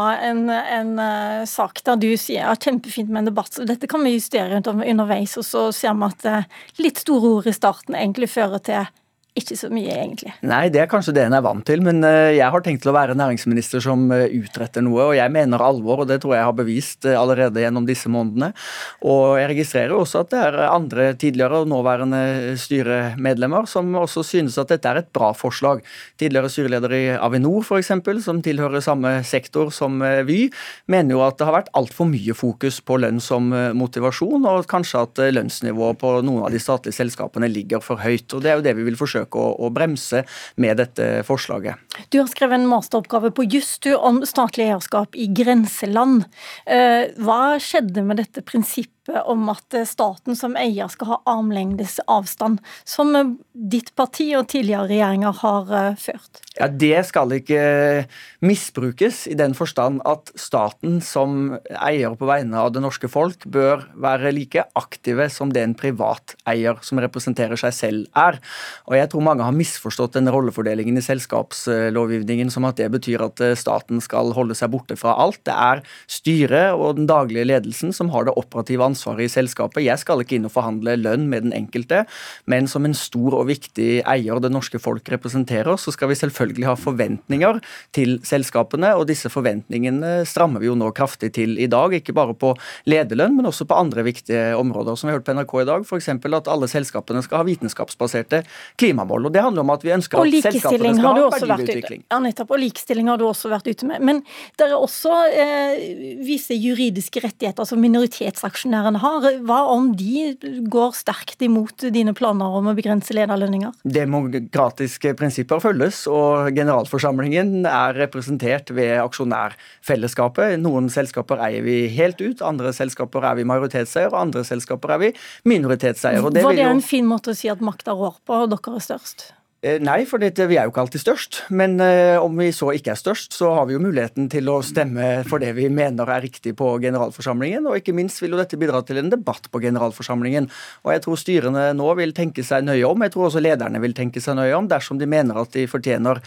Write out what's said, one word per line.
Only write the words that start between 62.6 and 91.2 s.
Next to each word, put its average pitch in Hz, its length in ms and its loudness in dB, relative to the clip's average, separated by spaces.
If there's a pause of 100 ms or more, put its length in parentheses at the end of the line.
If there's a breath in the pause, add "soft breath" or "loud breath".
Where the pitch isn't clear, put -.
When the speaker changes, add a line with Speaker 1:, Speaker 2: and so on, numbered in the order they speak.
Speaker 2:
det 131 100 -4
norske 131 260 -6
folk 175 300 -2 (100)
bør 135 360 2 (120)
være 135 340 0
like 143 320 -2 (120)
aktive 123 560 -2
som 143 200 -4
det 127 120 0
en 113 100 0
privat 110 640 -4 (100)
eier 117 380 0
som 131 160 -4
representerer 120 580 -2
seg 123 160 -2
selv 110 320 -4 (100)
er. 156 240 4 (480 loud breath)
Og 123 60 -2
jeg 143 160 4
tror 151 140 0
mange 147 200 2
har 120 80 0
misforstått 123 640 -2
denne 131 180 2
rollefordelingen 113 640 0
i 127 60 0
selskapslovgivningen 117 1500 -2
som 127 140 -2
at 127 100 -2
det 110 160 -2
betyr 117 340 -2
at, - 160 -6
eh, 123 140 2
staten 113 440 -2
skal 117 340 -2
holde 117 220 -2
seg 117 160 -2
borte 123 260 -6
fra 113 200 0
alt. 165 260 0
Det - 100 -2
er 127 280 2 (260 loud breath)
styret 160 720 2
og 151 200 0
den 151 100 0
daglige 123 400 2
ledelsen 131 460 0
som 175 160 -4
har 117 160 0
det 131 120 0
operative 123 460 -2
ansvaret 127 420 -2
i 123 160 0
selskapet. 123 420 -2
Jeg 131 140 2
skal 147 220 0
ikke 123 160 -2
inn 110 100 0
og 107 60 -8
forhandle 117 500 -2
lønn 117 280 0
med 117 200 -2
den 107 40 -2
enkelte, 123 520 -2 (400 loud breath)
men 127 220 0
som 143 180 -2
en 151 80 0
stor 131 400 -2
og 127 140 0
viktig 120 560 -2
eier 120 360 0
det 123 120 0
norske 127 280 -4
folk 113 260 -6
representerer, 123 720 -2
så - 120 -6
skal - 180 -2
vi 139 60 2
selvfølgelig 123 500 -2
ha 127 100 0
forventninger 139 880 0 (320 loud breath)
til 127 260 2
selskapene, 143 800 0
og 156 100 0
disse 147 240 -4
forventningene 127 960 -2
strammer 160 320 2
vi 110 80 0
jo 123 80 2
nå 110 180 0
kraftig 131 400 -2